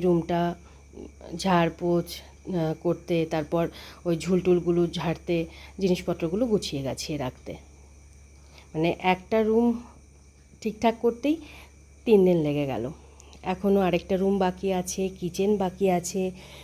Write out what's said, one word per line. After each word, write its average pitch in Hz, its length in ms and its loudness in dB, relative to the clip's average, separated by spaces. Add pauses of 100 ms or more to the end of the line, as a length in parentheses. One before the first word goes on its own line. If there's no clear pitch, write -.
রুমটা 170 360 2 (1040)
ঝাড়পোছ, 175 720 2
আহ, 160 600 -4 (100)
করতে, 170 320 -2 (180)
তারপর 160 300 0 (400)
ওই 175 100 0 (100)
ঝুলটুলগুলো 175 580 2 (160)
ঝাড়তে, 160 380 -2 (420)
জিনিসপত্রগুলো 180 680 0
গুছিয়ে 185 360 -2
গাছিয়ে 135 420 -6
রাখতে। - 280 -10 (1160)
মানে 160 180 0 (240)
একটা 185 260 0 (100)
রুম 226 180 4 (960)
ঠিকঠাক 220 340 0 (100)
করতেই 240 320 0 (720)
তিন 220 180 8
দিন 180 220 6
লেগে 147 260 0
গেল। 113 120 -4 (680)
এখনও 196 280 2
আরেকটা 175 360 2
রুম 196 220 2
বাকি 185 300 0 (120)
আছে, 180 220 -6 (160)
কিচেন 190 380 -2
বাকি 190 300 -2 (120)
আছে, 175 240 -4 (420)